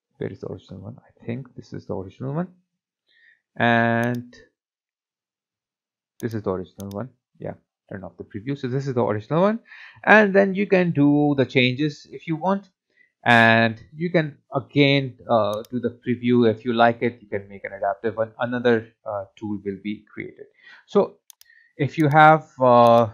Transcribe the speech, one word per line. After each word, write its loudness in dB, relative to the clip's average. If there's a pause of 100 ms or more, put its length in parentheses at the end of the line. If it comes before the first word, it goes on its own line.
(180)
where -8
is -16
the -14
original -18
one? -18
I -20
think -14
this -20
is -16
the -10
original -12
one, -8 (1080)
and 0 (1800)
this -8
is -8
the -4
original -10
one. -12 (300)
Yeah, -12 (360)
turn -14
off -20
the -16
preview. -10
So -8
this -6
is -6
the 0
original -2
one, 0 (440)
and 4
then 2
you -4
can 2
do 2
the 2
changes -2
if -18
you -4
want, -4 (560)
and 4 (120)
you -6
can -2 (160)
again, 0 (120)
uh, 0
do -8
the -6
preview. 2
If -4
you -4
like 2
it, -4
you -20
can -10
make -20
an -12
adaptive -6
one. -6
Another, -2 (180)
uh, -10 (100)
tool -10
will -8
be -10
created. -16 (400)
So -2 (580)
if -6
you 2
have, 6 (120)
uh, 6